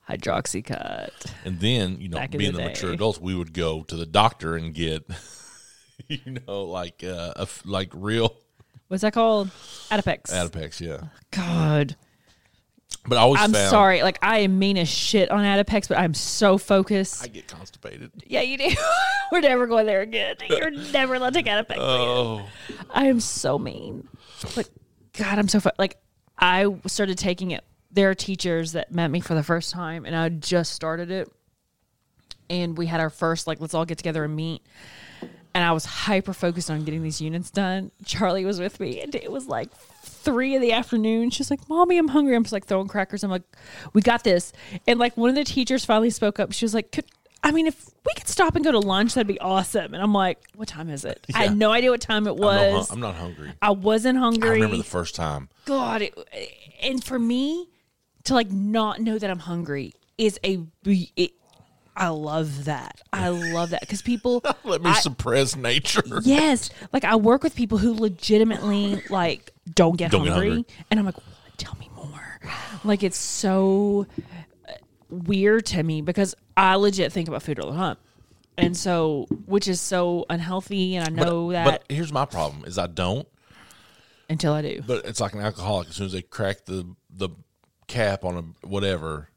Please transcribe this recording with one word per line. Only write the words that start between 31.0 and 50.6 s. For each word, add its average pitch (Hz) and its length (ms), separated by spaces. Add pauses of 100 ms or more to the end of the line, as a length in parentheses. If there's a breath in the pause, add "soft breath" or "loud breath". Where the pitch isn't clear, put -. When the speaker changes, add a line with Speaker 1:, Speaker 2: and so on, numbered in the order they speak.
Speaker 1:
it. 190 220 (1200)
And 175 260
we 165 100
had 160 140
our 160 100
first, 165 360
like, 156 140
let's 160 140
all 165 120
get 165 120
together 156 260
and 151 120
meet. 160 260 (920 loud breath)
And 180 60
I 170 80
was 160 140
hyper 196 480
focused 175 360
on 156 160
getting 156 200
these 156 160
units 160 300
done. 190 420 (120)
Charlie 196 400
was 190 140
with 180 220
me, 135 200
and 285 140
it - 160
was, 269 160
like, 117 240 (320)
three 262 540
in 269 40
the 240 120
afternoon. 226 580
She's - 180
like, - 200
"Mommy, 349 280
I'm 320 120
hungry." 269 260
I'm 233 80
just, 214 100
like, 196 140
throwing 196 220
crackers. 196 340
I'm 202 80
like, 185 140 (480 loud breath)
"We 208 100
got 233 220
this." 180 280 (360 loud breath)
And, 240 100
like, 240 180
one 233 140
of 262 60
the 294 80
teachers 262 400
finally 226 260
spoke 214 300
up. 202 100
She - 140
was 214 100
like, 220 160
"Could, - 140 (400)
I 294 80
mean, 320 160
if - 200 (160)
we 622 100
could - 120
stop 330 300
and 311 80
go 311 80
to 226 80
lunch, 202 340
that'd 226 140
be 196 100
awesome." 185 560
And 175 80
I'm 208 100
like, 190 280 (160)
"What 214 100